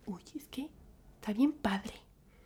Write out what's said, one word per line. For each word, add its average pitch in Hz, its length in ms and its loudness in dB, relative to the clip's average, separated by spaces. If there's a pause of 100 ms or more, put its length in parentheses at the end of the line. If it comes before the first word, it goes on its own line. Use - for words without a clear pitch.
"Uy, 185 140 -6 (140)
es - 120 -10
que 285 220 -8 (460)
está - 180 -4
bien 269 180 6
padre, 196 420 -2 (520)